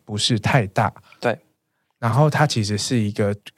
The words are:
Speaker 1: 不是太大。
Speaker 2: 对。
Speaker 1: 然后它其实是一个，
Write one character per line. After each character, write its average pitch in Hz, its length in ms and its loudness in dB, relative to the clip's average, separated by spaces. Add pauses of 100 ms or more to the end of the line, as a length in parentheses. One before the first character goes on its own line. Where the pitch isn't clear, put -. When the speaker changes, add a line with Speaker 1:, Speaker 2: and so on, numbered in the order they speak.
Speaker 1:
不 104 140 -6
是 113 200 0
太 110 280 2
大。 101 260 -2 (280)
Speaker 2:
对。 120 180 -2 (600)
Speaker 1:
然 117 140 -2
后 147 160 4
它 151 180 2
其 117 160 -2
实 101 140 -2
是 120 220 -2
一 107 140 0
个， 104 220 -2 (240)